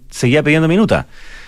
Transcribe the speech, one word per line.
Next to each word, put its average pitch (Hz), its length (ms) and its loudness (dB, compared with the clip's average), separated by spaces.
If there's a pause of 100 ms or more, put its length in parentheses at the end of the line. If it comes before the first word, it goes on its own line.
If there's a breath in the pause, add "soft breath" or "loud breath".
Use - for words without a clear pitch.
(100)
seguía 131 340 0
pidiendo 156 240 2
minutas. 156 380 0 (420 loud breath)